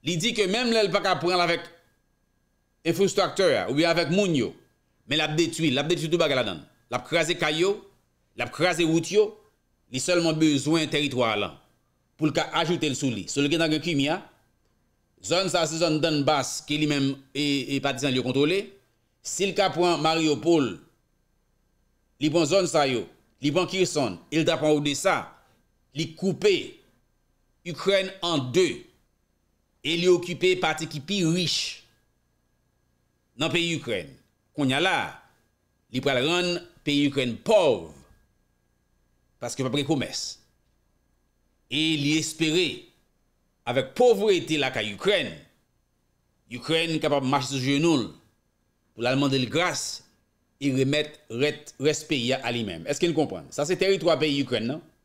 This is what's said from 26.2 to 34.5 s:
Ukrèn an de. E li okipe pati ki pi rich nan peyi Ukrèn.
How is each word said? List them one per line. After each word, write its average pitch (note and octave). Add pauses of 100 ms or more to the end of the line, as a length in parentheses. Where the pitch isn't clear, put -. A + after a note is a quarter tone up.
Ukrèn F#3+ (120)
an D3
de. F3+ (1160)
E D#3+
li F3
okipe F3 (100)
pati D#3
ki D3+
pi G3+
rich E3 (1800)
nan D#3
peyi E3+
Ukrèn. F2+ (460)